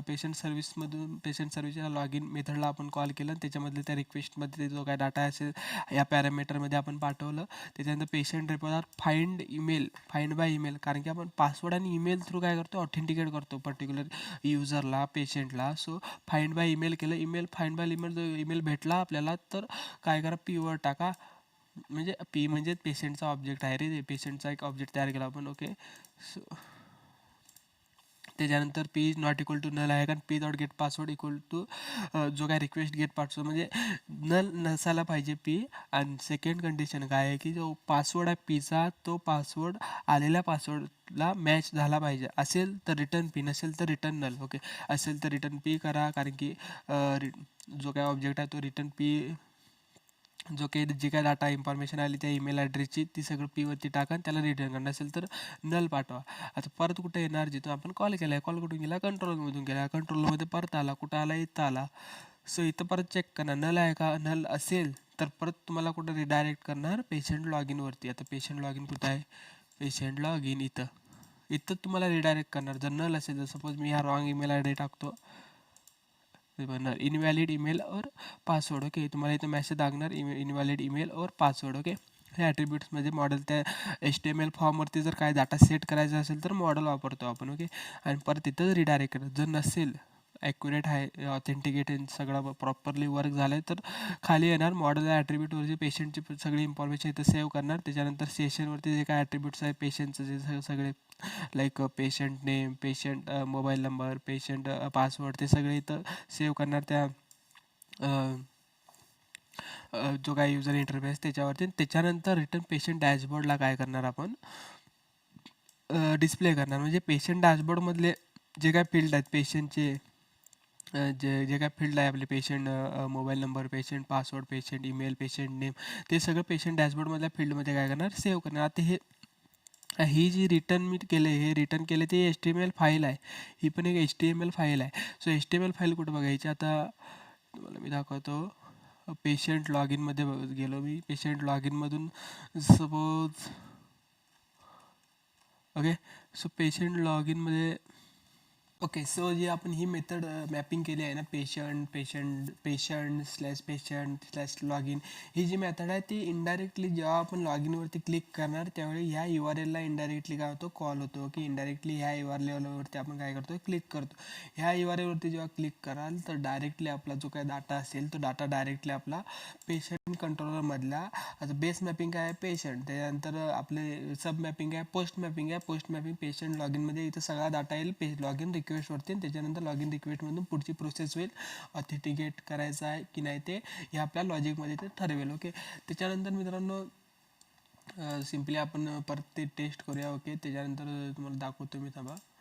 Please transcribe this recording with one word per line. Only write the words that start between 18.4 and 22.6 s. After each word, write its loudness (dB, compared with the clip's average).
भेटला 2
आपल्याला 0
तर -8
काय 4
करा, 0
पीवर -2
टाका, 0
म्हणजे -2
पी 2
म्हणजे 0